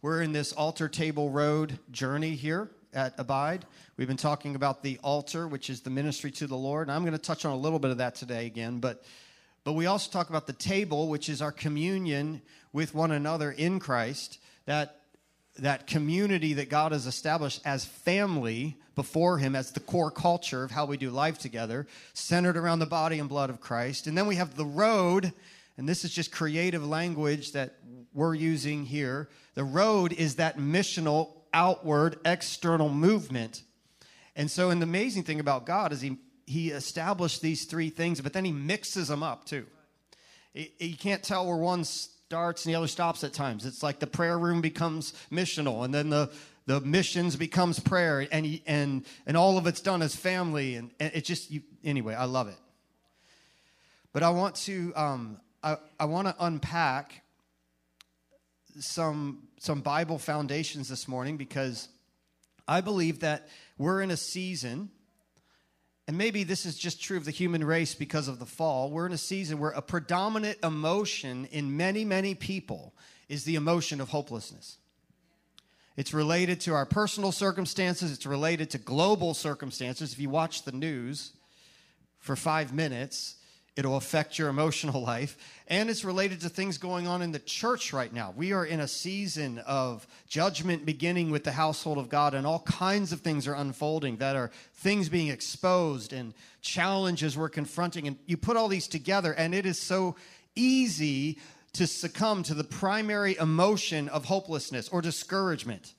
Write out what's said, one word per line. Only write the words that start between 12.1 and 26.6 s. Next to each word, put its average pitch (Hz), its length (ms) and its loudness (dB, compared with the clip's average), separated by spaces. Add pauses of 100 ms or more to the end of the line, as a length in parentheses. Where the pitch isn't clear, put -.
with 151 220 -2
one 160 160 2
another 151 420 0
in 175 280 2
Christ, 127 580 -2 (260)
that, 147 360 -2 (580)
that 135 280 0
community 160 680 2
that 139 160 -2
God 156 220 4
has 135 140 -2
established 151 600 -2
as 139 180 -2
family 151 960 0 (160)
before 165 420 4
him, 135 180 2
as 131 180 -4
the - 80 -6
core 165 300 0
culture 170 540 0
of 131 60 -8
how 147 160 0
we 143 100 -2
do 131 140 -2
life 151 260 0
together, 117 500 -4 (280)
centered 175 420 4
around 170 220 2
the 160 80 2
body 160 320 2
and 147 100 -2
blood 139 220 0
of 120 100 -8
Christ. 123 460 -4
And 156 100 0
then 196 100 4
we 202 100 2
have 160 200 -2
the 156 80 -2
road, 185 680 4 (420)
and 127 100 -6
this 175 160 0
is - 120 -6
just 165 180 -2
creative 165 540 0